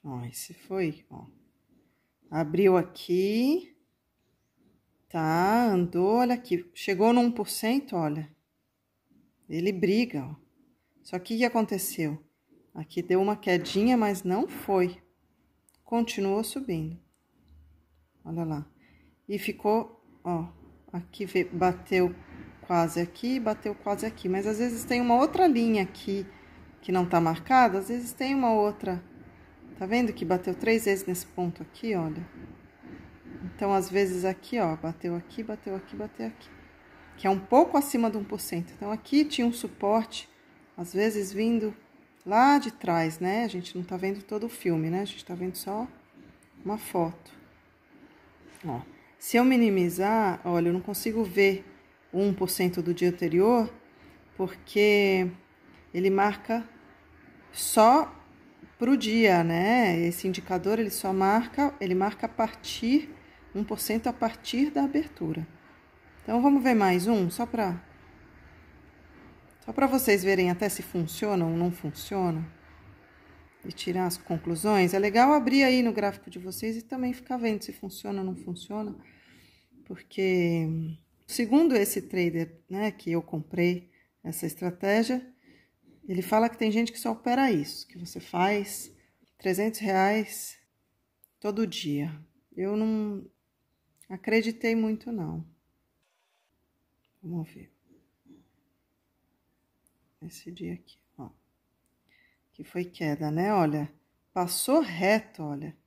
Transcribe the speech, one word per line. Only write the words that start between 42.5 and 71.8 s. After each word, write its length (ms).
de 120
trás, 480
né? 260
A 40
gente 280
não 80
tá 120
vendo 260
todo 220
o 40
filme, 420
né? 100
A 40
gente 200
tá 100
vendo 220
só 320
uma 120
foto. 580
Ó, 180
se 180
eu 80
minimizar, 1000
olha, 240
eu 40
não 80
consigo 440
ver 400
o 80
um 140
por 160
cento 320
do 100
dia 160
anterior, 640
porque 960
ele 180
marca 580
só 640
pro 160
dia, 480
né? 580
Esse 280
indicador, 500
ele 120
só 240
marca, 680
ele 140
marca 320
a 20
partir, 800
um 100
por 160
cento 260
a 60
partir 580
da 140
abertura. 640
Então, 200
vamos 180
ver 140
mais 320
um, 240
só 160
pra, 340
só 80
pra 140
vocês 380
verem 260
até 180
se 140
funciona 640
ou 100
não 140
funciona. 760